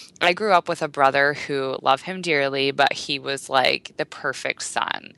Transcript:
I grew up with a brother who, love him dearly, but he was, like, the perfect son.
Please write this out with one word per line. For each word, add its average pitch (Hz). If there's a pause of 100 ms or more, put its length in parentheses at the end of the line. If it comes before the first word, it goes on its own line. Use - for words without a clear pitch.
(220)
I 175
grew 202
up 175
with 165
a 156
brother 143
who, 135
love 135
him 185
dearly, 139
but 135
he -
was, 135
like, 135
the 156
perfect -
son. -